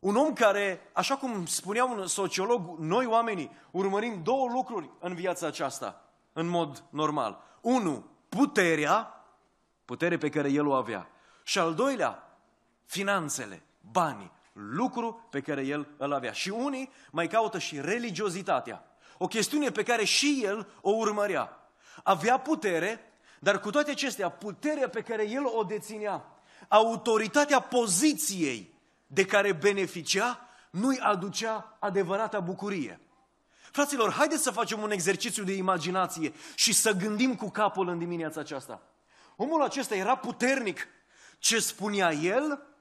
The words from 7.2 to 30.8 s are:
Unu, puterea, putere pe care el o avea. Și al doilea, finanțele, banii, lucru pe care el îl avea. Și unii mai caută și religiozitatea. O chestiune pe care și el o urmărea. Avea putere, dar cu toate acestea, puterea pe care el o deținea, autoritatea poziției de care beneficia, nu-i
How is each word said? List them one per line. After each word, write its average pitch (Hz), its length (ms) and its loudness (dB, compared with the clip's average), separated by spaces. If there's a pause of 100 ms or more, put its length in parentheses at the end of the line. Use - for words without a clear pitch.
Unu, 202 460 0 (220)
puterea, 185 960 2 (600)
putere 165 340 0
pe 156 100 0
care 143 220 0
el 147 160 4
o 143 80 4
avea. 113 340 -2 (340)
Și - 160 -2
al 165 160 2
doilea, 196 640 -2 (460)
finanțele, 151 760 -4 (280)
banii, 117 420 0 (200)
lucru 214 760 -4
pe 139 100 -4
care 139 220 -4
el 143 340 -4
îl 139 160 -4
avea. 123 200 -4
Și - 160 -6
unii 262 420 -4 (200)
mai 165 180 -2
caută 208 300 0
și 147 220 -6
religiozitatea. 175 1040 -2 (340)
O 180 80 -2
chestiune 254 440 0
pe 214 120 -2
care 226 220 2
și 277 400 2
el 202 240 -4 (120)
o 190 100 0
urmărea. 208 800 0 (320)
Avea 196 360 4
putere, 214 760 -2 (280)
dar 196 200 2
cu 208 100 -6
toate 294 200 2
acestea, 247 400 -2
puterea 262 580 -4
pe 233 140 -6
care 214 260 -2
el 262 160 -2
o 226 180 0
deținea, 208 600 -6 (440)
autoritatea 226 920 4
poziției 190 1160 0 (280)
de 180 180 2
care 202 280 4
beneficia, 196 960 -2 (220)
nu-i 247 280 0